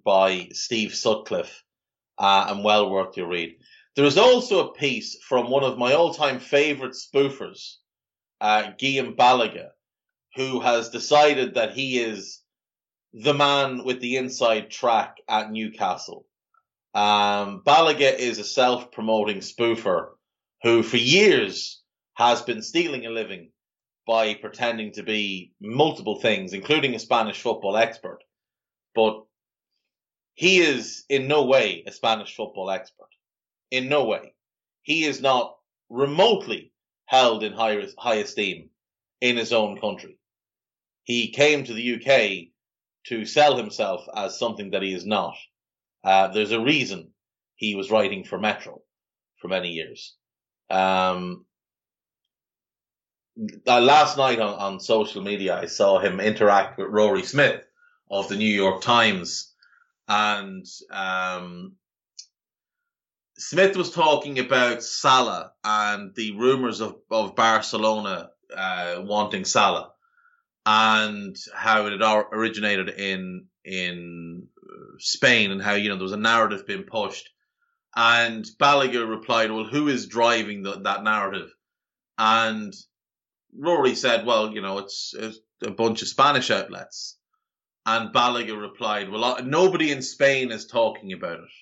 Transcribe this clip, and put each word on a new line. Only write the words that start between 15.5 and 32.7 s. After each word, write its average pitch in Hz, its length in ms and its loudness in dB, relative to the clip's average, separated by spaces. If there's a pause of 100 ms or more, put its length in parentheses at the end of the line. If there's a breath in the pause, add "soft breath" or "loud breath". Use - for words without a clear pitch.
Newcastle. 107 760 -6 (680)
Um, 101 720 0
Balaguer 147 520 4
is 120 220 -4
a 101 60 -10
self-promoting 110 920 0
spoofer 110 720 -2 (520)
who 117 200 4
for 117 140 -2
years 127 840 2 (320)
has 120 280 2
been 110 200 -8
stealing 147 440 -4
a 113 40 -10
living 95 420 -10 (560)
by 110 280 2
pretending 113 580 -6
to 104 100 -12
be 101 560 -6
multiple 117 640 -2
things, 95 320 -2
including 135 420 -2
a 110 40 -8
Spanish 110 420 -2
football 104 340 -4
expert. - 440 -2 (760)
But 110 280 0 (1080)
he 185 260 4
is 135 500 0
in 131 180 0
no 147 180 4
way 110 400 2
a 101 60 -16
Spanish 110 420 -4
football 98 380 -8